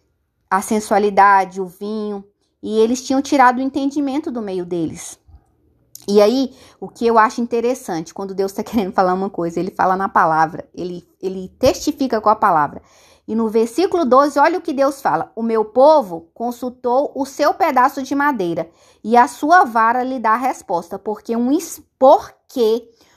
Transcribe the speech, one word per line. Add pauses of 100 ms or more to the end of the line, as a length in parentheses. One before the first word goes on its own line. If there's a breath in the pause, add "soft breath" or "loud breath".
(500)
a
sensualidade,
o
vinho, (400)
e
eles
tinham
tirado
o
entendimento
do
meio
deles. (880)
E
aí, (240 loud breath)
o
que
eu
acho
interessante,
quando
Deus
tá
<laughs>
querendo
falar
uma
coisa,
ele
fala
na
palavra,
ele, (140)
ele (100)
testifica
com
a
palavra. (460 soft breath)
E
no
versículo
doze,
olha
o
que
Deus
fala.
"O
meu
povo
consultou
o
seu
pedaço
de
madeira, (320 soft breath)
e
a
sua
vara
lhe
dá
a
resposta,
porque
um
es-, (180)
porque (280 soft breath)